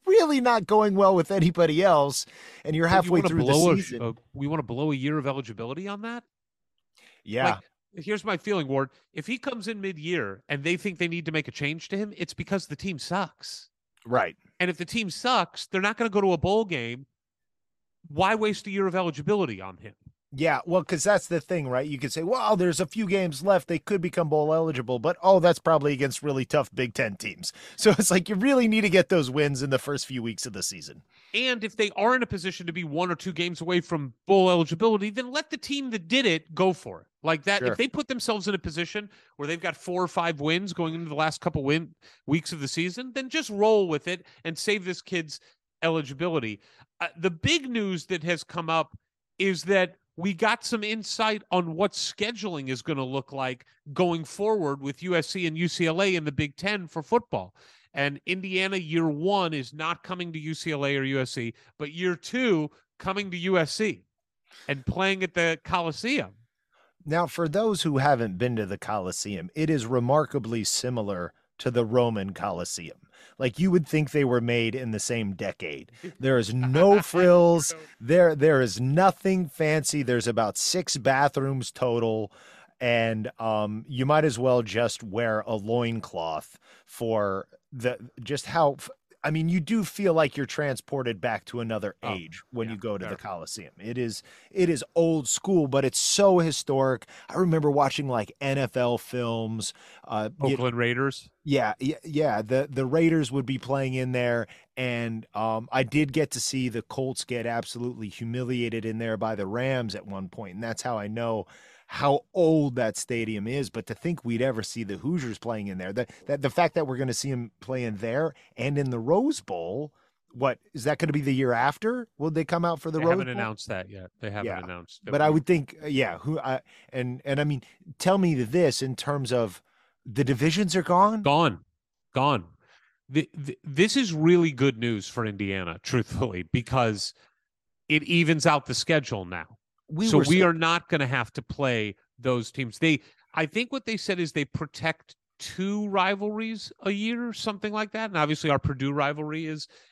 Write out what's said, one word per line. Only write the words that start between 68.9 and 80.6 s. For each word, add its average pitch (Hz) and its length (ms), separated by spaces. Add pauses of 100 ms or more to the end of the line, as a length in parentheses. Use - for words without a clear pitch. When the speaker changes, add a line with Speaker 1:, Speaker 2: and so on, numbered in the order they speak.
Speaker 1:
it 156 160
is 139 160
remarkably 123 800
similar 101 720 (260)
to - 100
the 120 160
Roman 110 480
Coliseum. 87 640 (400)
Like, 131 220
you 190 120
would 175 160
think 151 240
they 143 140
were 120 160
made 117 340
in 127 160
the 107 80
same 107 360
decade. 85 560 (280)
There 135 180
is 107 160
no 151 480
Speaker 2:
<laughs> - 20
Speaker 1:
frills. 170 720 (240)
There, 160 360
there 143 260
is 110 200
nothing 180 640
fancy. 151 560
There's 120 240
about 110 300
six - 400